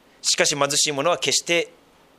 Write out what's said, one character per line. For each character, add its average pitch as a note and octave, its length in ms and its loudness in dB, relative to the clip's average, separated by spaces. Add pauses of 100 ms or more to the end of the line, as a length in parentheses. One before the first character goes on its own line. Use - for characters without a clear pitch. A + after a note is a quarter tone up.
(220)
し - 140 0
か F3 100 2
し D#3+ 100 -2
貧 C#3 140 0
し D3 160 0
い D3+ 60 -2
者 C#3 180 0
は E3 80 0
決 - 140 -2
し - 100 2
て E3+ 280 -2 (480)